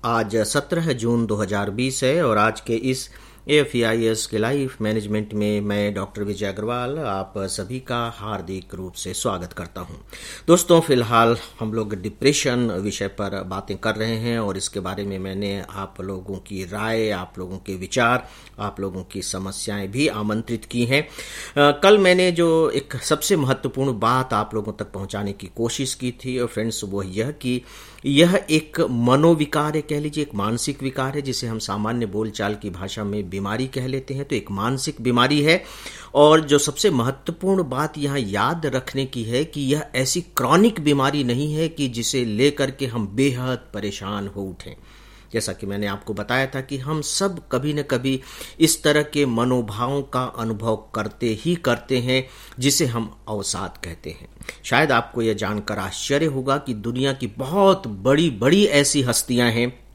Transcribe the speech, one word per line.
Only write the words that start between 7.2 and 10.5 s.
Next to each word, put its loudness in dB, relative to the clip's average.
सभी -6
का -4
हार्दिक -8
रूप -10
से -8
स्वागत -4
करता -12
हूं। -14
दोस्तों, 8